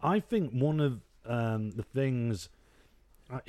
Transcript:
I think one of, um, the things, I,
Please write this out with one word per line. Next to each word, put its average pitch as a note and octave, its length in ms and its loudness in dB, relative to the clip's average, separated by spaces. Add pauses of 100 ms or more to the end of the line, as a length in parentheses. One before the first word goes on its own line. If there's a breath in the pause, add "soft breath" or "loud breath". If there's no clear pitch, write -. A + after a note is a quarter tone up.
I F#3 180 4
think F3 320 0
one D3 280 2
of, B2+ 200 0 (260)
um, A2+ 460 0
the G#2+ 100 -6
things, B2 680 -2 (840 soft breath)
I, B2+ 180 -8